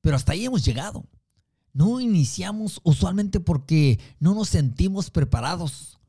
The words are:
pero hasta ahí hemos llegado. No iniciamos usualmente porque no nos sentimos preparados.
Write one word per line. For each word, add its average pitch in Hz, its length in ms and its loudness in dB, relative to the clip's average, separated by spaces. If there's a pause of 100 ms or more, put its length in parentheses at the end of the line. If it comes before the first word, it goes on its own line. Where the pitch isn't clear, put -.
pero 147 140 2
hasta 139 180 0
ahí 208 120 -4
hemos 240 180 0
llegado. - 440 -4 (680)
No 214 260 2
iniciamos 202 840 -2
usualmente 190 560 2
porque 147 600 2 (200)
no 180 160 2
nos 214 140 -4
sentimos 185 600 0
preparados. 143 840 -4 (140)